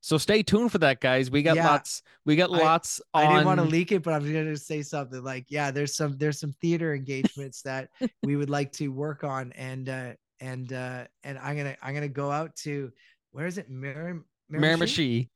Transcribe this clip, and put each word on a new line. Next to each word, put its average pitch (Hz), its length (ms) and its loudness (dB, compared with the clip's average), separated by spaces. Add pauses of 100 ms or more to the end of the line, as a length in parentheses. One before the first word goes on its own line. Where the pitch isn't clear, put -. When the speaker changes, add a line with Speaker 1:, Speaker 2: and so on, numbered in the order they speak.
Speaker 1:
So - 160 2
stay 208 260 4
tuned 226 280 4
for 214 60 0
that, 143 240 4
guys. 131 280 4
We 143 140 2
got 165 140 6
Speaker 2:
Yeah. 165 100 4
Speaker 1:
lots, - 360 2 (220)
we 151 120 6
got 180 140 4
Speaker 2:
I, 180 60 2
Speaker 1:
lots 160 440 2 (120)
Speaker 2:
I 151 140 6
didn't 151 180 8
wanna 185 180 4
Speaker 1:
on 160 60 2
Speaker 2:
leak 170 220 2
it, 190 120 2
but 165 100 0
I'm 147 180 0
gonna 156 240 -2
say 151 260 -6
something. 135 420 -8
Like, 131 260 -8
yeah, 143 220 -2
there's 143 240 -2
some, 143 220 -2
there's 147 220 -2
some 147 220 -6
theater 165 320 0
engagements 135 720 -4
that 131 260 -6 (100)
Speaker 1:
<laughs> - 240 -4
Speaker 2:
we 143 120 0
would 143 140 -2
like 143 240 -2
to 147 160 -6
work 143 340 -8
on. 131 300 -6
And, 131 360 -10
uh, 127 240 -10 (260)
and, 127 320 -10
uh, 127 340 -8 (180)
and 139 160 -12
I'm 143 180 -6
gonna, 143 240 -6
I'm 135 120 -8
gonna 147 140 -4
go 143 240 -4
out 151 260 -6
to, 143 340 -8 (400)
where 147 140 -8
is 180 120 -6
it? 135 120 -14
Mir-, 139 540 -10 (280)
Speaker 1:
Miramichi. 156 760 2
Speaker 2:
Miramichi? - 80 -20